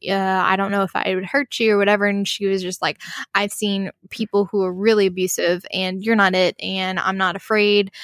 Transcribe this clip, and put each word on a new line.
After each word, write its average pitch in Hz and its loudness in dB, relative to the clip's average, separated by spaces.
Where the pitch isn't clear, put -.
uh, 190 0
I 190 2
don't 196 -2
know 202 0
if 190 -2
I 190 -2
would 185 -4
hurt - -4
you," 220 4
or 208 4
whatever. 202 4
And 202 -2
she - -4
was 190 0
just 180 -6
like, - -4
"I've 202 0
seen 196 -2
people 202 0
who 202 0
are 185 -2
really 202 4
abusive 180 0
and 185 -4
you're 226 2
not 190 4
it. 185 2
And 185 -4
I'm 190 -2
not 190 -2
afraid 208 2